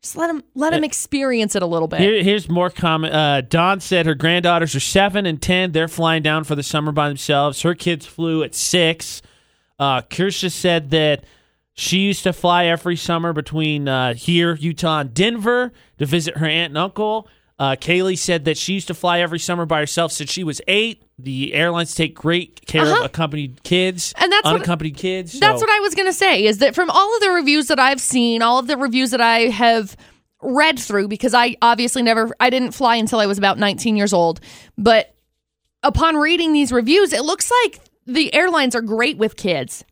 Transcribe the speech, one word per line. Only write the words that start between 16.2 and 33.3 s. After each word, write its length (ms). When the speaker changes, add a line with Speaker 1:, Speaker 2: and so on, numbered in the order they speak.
Speaker 2:
her 100
aunt 240
and 80
uncle. 480
Uh, 160
Kaylee 420
said 280
that 120
she 160
used 140
to 80
fly 240
every 200
summer 280
by 140
herself 320
since 180
she 120
was 240
eight. 360
The 300
airlines 420
take 200
great 520
care 160
Speaker 1:
Uh-huh. 160
Speaker 2:
of 60
accompanied 580
kids, 540
Speaker 1:
And 140
that's 140
what 100
Speaker 2:
unaccompanied 420
kids. 420
Speaker 1:
that's 200
Speaker 2:
so 60
Speaker 1:
what 100
I 40
was 160
gonna 180
say, 320
is 140
that 160
from 140
all 260
of 60
the 100
reviews 360
that 120
I've 220
seen, 400
all 180
of 80
the 100
reviews 340
that 100
I 280
have 460
read 380
through, 280
because 260
I 280
obviously 400
never, 380
I 100
didn't 220
fly 240
until 240
I 80
was 100